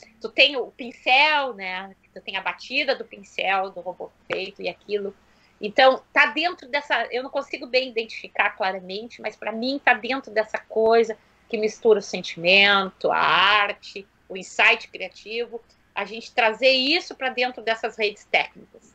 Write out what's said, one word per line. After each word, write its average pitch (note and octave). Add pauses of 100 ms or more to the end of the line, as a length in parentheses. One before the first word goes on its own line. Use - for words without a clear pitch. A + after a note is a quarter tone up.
(200)
tu A3+
tem C#4+
o G#3
pincel, C4+
né, F#3+ (180)
tu F#3
tem G3
a F#3+
batida B3+
do -
pincel, G3
do F3+
robô F3 (160)
feito F#3+
e F3+
aquilo, G3+ (460)
então C4 (100)
tá C4+
dentro D#4+
dessa, C4+
eu B3
não C4+
consigo C#4
bem B3+
identificar G#3+
claramente, F#3+
mas A3
pra G#3+
mim B3+
tá B3
dentro A#3
dessa G#3+
coisa A3 (320)
que A#3
mistura G#3+
o -
sentimento, F#3+
a D#3+
arte, G3 (200)
o F#3
insight A3
criativo, G#3+ (320)
a G3+
gente A3
trazer A3+
isso C#4
pra C4
dentro B3
dessas A3
redes G#3+
técnicas, -